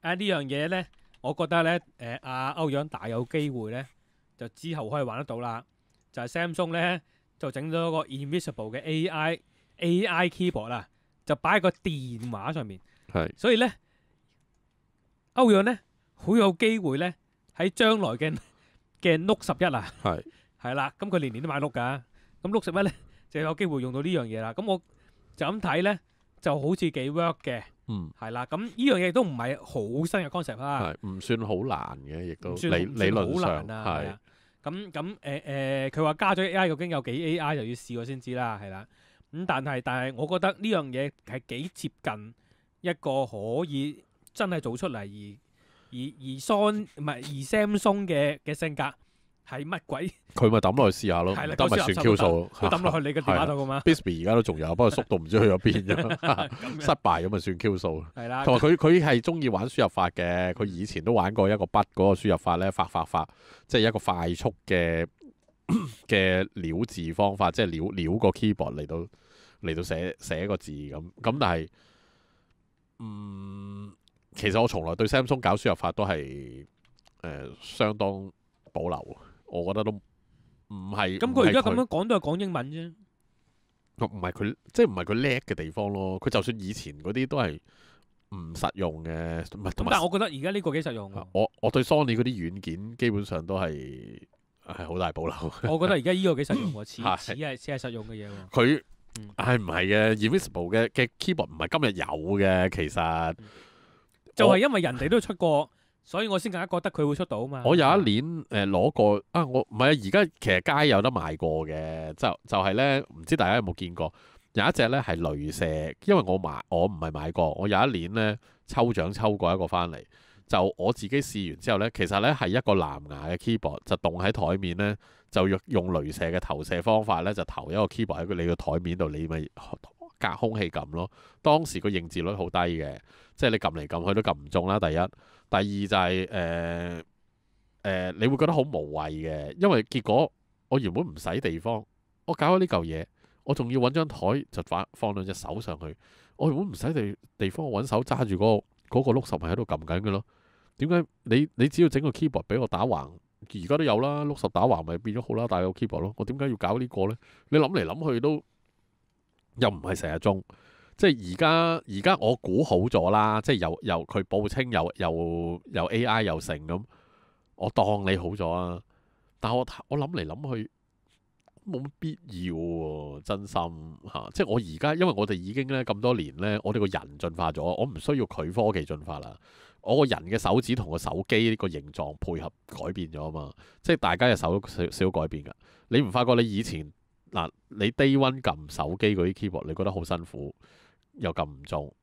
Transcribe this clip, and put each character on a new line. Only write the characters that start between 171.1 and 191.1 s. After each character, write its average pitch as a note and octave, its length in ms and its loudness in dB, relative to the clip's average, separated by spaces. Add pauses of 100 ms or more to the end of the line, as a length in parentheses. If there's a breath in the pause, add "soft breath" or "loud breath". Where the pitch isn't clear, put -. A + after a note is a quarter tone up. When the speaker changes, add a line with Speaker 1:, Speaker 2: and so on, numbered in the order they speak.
Speaker 2:
冇 E3 160 -6
乜 C#3 60 -10 (120)
必 D#3+ 120 -6 (360)
要 E2+ 60 -4
喎， D#2 680 -6
真 G2+ 160 -4 (100)
心 E2 500 -6 (160)
嚇。 G1+ 200 -10
即 G3 100 0
係 - 40 0
我 - 100 2
而 F2 200 -4
家， D3 240 0
因 F#3 60 4
為 D#3 80 2
我 G#2 120 2
哋 G#2 60 0
已 F#2 200 -6
經 C3 140 -2
呢 C3 180 -2
咁 G2+ 160 -2
多 B2 120 4
年 D2+ 220 -2
呢， G#2 280 -2
我 G#2+ 100 -2
哋 A2+ 60 0
個 G#2 60 4
人 F#2 320 -4
進 E2 160 -4
化 E2 180 0
咗， D2 120 -6
我 F2+ 220 0
唔 A2+ 140 -8
需 D3 180 0
要 A#2 80 2
佢 E2 260 -8
科 G#2 260 2
技 D#2 80 -2
進 D2+ 200 -8
化 D#2 140 -8
啦。 A1+ 180 -16 (440 soft breath)
我 A#2 160 2
個 D3+ 60 8
人 C3 160 2 (120)
嘅 A2+ 60 0
手 G#2 220 4
指 B2 160 -2
同 G2+ 140 -6
個 D#2+ 80 -4
手 F2+ 300 -4
機 A2 280 4
個 G2+ 140 -4
形 D2 220 -10
狀 D2+ 280 -8
配 E2+ 220 -4
合 - 100 -8 (140)
改 - 260 -10
變 F2+ 200 -8
咗 D#2 160 -8
啊 D#2 40 -8
嘛， D2 220 -10 (300 soft breath)
即 E3+ 100 4
係 D3+ 40 2
大 F2 200 2
家 A#2+ 100 4
嘅 A#2 80 6
手 F2 320 0
少， F2 220 -4
少 F#2 220 0
改 D#2+ 160 -2
變 D2+ 160 -8
㗎。 C#2+ 80 -16 (380 soft breath)
你 A#2+ 120 4
唔 G#2+ 100 0
發 B2 140 2
覺 B2 80 4
你 A#2+ 80 4
以 A2 220 0
前， D#2 280 -8 (400)
嗱， E2 180 -2 (180)
你 G#2 240 0
day C#3 260 4
one C3+ 240 2
撳 D2+ 320 -4
手 D#2 260 -2
機 G#2 160 4
嗰 F#2 160 2
啲 - 20 -4
keyboard， F2+ 340 -6
你 D#2+ 80 -6
覺 F#2+ 80 -2
得 G2 80 0
好 F2+ 120 -4
辛 E2+ 220 -4
苦， - 300 -12 (580 soft breath)